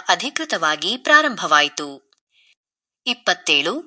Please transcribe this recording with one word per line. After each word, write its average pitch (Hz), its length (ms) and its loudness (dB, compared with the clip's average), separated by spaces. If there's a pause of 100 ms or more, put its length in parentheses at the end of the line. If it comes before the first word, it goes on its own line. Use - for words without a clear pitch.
ಅಧಿಕೃತವಾಗಿ 180 880 -2
ಪ್ರಾರಂಭವಾಯಿತು. 170 920 2 (1200)
ಇಪ್ಪತ್ತೇಳು 175 680 -2 (140)